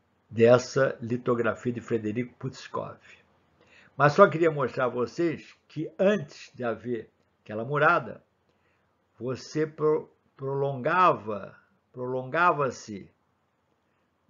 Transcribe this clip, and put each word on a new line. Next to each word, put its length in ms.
dessa 680
litografia 720
de 120
Frederico 560
Putzkov. 600
Mas 200
só 120
queria 240
mostrar 360
a 20
vocês 680
que 300
antes 560
de 100
haver 460
aquela 180
murada, 600
você 480
pro-, 440
prolongava, 1200
prolongava-se 1200